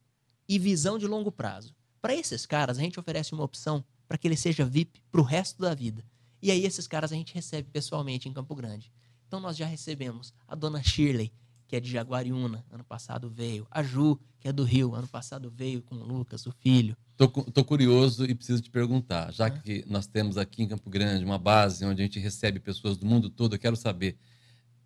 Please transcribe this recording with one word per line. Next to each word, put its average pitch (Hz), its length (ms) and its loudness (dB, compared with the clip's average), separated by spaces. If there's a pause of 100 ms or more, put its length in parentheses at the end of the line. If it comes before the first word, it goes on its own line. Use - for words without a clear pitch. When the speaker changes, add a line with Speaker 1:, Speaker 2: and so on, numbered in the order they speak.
(500)
Speaker 1:
e 196 100 2
visão 190 380 2
de 208 100 -2
longo 208 240 -2
prazo. 107 420 -10 (280)
Pra - 120 -2
esses 302 320 -4
caras, 135 320 0
a 139 40 -2
gente 180 180 -4
oferece 160 340 -6
uma 156 120 -4
opção 147 360 -4 (240)
pra 160 120 -4
que - 100 -2
ele 160 80 4
seja 151 300 2
V 131 160 2
I 170 40 0
P - 140 -14 (100)
pro 165 140 6
resto 165 380 0
da 175 120 0
vida. 113 300 -6 (380)
E 196 100 2
aí 185 140 4
esses 185 220 -4
caras 156 260 -4
a - 20 -4
gente 160 180 -8
recebe 151 380 -8
pessoalmente 139 560 -4
em 131 60 -8
Campo 139 200 -10
Grande. 110 380 -10 (380)
Então 190 100 -8
nós 180 160 -8
já 156 100 -6
recebemos 139 680 -8 (120)
a - 100 -12
dona 151 280 -4
Shirley, 127 480 2 (380)
que 127 80 -4
é - 20 0
de 123 100 -6
Jaguariúna, 123 800 -4
ano 117 120 -16
passado 120 460 -10
veio. 113 400 -6
A 156 140 -2
Ju, 139 340 2 (220)
que - 80 -8
é 139 60 -2
do 139 100 0
Rio, 120 320 4
ano 123 120 -6
passado 123 460 -12
veio 127 280 -6
com 117 140 -14
o 113 100 -10
Lucas, 120 400 -6
o 123 60 -8
filho. 123 440 6 (220)
Speaker 2:
Tô 135 100 10
cu-, 131 240 -4
tô 139 140 4
curioso 127 580 6
e 127 100 0
preciso 120 280 0
te - 80 -18
perguntar, 120 640 0
já 110 140 2
Speaker 1:
Ah. - 20 2
Speaker 2:
que 107 360 -6
nós 101 220 -2
temos 107 300 0
aqui 101 260 -2
em 107 40 2
Campo 104 220 -8
Grande 98 360 2
uma 98 120 0
base 98 460 6
onde 98 180 0
a 98 40 4
gente 101 140 -4
recebe 101 420 -2
pessoas 101 340 -4
do 92 100 -8
mundo 110 240 4
todo, 113 260 0
eu 101 40 -6
quero 117 160 0
saber, 95 400 -4 (720)